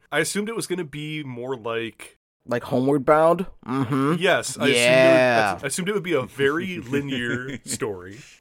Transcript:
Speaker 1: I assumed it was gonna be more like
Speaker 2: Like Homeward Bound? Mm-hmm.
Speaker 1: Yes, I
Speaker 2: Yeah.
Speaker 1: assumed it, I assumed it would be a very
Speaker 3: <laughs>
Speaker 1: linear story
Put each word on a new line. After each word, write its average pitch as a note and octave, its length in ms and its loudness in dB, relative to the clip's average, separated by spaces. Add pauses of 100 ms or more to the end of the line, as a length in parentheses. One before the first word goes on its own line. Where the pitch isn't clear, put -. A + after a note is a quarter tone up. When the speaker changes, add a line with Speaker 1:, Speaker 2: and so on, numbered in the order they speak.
(120)
Speaker 1:
I D3 60 0
assumed G3 300 -2
it A#3 80 -8
was E3 100 -6
gonna F3+ 180 -4
be D3+ 380 -10
more B2+ 340 -8
like A2+ 640 -8 (280)
Speaker 2:
Like A#2+ 180 -2
Homeward C3+ 400 0
Bound? E3 420 4 (180)
Mm-hmm. C3+ 540 0
Speaker 1:
Yes, D#3+ 400 0
I A#2 80 0
Speaker 2:
Yeah. B2 840 6
Speaker 1:
assumed F#2 100 -4
it, - 40 -8
I - 40 -6
assumed F3 200 -4
it G#3 60 -2
would G3+ 80 -2
be E3 120 -2
a C3 80 2
very D#3+ 580 -2
Speaker 3:
<laughs> - 0 -
Speaker 1:
linear B2+ 840 -4
story G2 540 -8 (220)